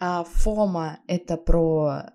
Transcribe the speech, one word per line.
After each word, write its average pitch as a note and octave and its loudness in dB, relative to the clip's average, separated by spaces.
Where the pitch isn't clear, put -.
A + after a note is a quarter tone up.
а F3+ -4
фома — F3+ 0
это F3 -4
про D#3+ 0